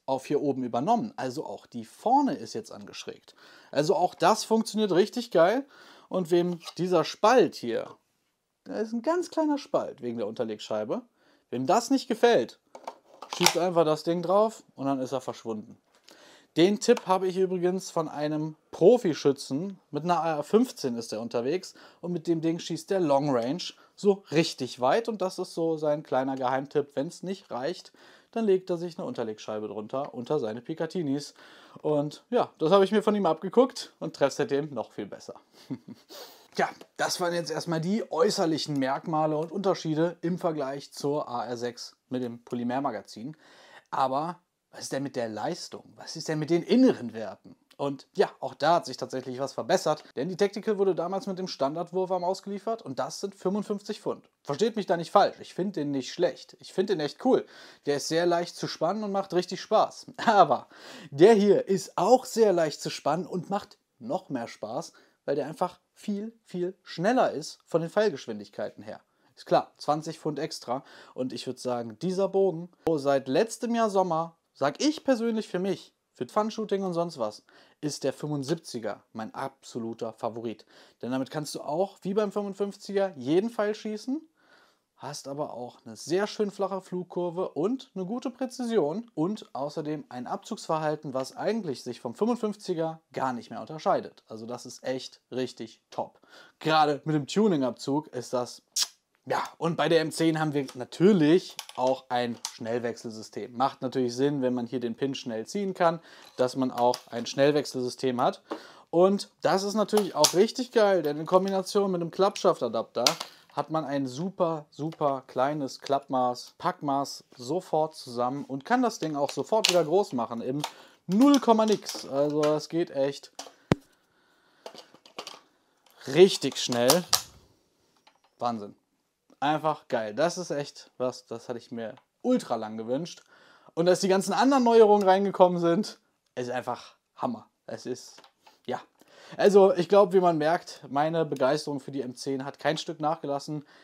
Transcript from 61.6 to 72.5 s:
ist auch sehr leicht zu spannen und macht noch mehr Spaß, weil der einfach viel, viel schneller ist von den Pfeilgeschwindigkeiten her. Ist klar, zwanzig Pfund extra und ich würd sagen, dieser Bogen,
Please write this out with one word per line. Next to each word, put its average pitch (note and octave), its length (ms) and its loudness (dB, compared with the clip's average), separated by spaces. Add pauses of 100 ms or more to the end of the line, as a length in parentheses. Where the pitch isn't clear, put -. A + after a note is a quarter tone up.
ist F#3+ 300 -2
auch A3+ 260 6
sehr G#3+ 300 4
leicht D#3+ 260 0
zu E3 80 -6
spannen D#3 380 -2
und E3+ 240 -6
macht - 260 -6 (220)
noch B2+ 320 -6
mehr A#2 180 -6
Spaß, B2 460 -10 (320)
weil C#3+ 100 -2
der D3 100 -4
einfach E3+ 320 -6 (140)
viel, G#3 400 -8 (120)
viel F3+ 380 -6
schneller F#3+ 500 0
ist C#3 340 -8
von D#3+ 160 0
den E3 80 -6
Pfeilgeschwindigkeiten A2+ 920 -4
her. G#2 180 -14 (360)
Ist - 80 -20
klar, - 320 2
zwanzig D#3 420 -4
Pfund D3+ 200 -6
extra C#3+ 440 -6 (300)
und B2+ 220 -6
ich - 120 -8
würd B2+ 120 -8
sagen, A#2+ 400 -6
dieser F#3 300 -2
Bogen, F3+ 420 0 (160)